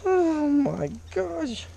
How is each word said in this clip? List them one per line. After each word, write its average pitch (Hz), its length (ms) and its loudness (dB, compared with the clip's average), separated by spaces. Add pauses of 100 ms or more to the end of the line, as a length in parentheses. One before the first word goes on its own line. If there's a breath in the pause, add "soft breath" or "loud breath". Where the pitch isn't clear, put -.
Oh, 330 420 2
my 269 420 2 (240)
gosh. 339 640 -4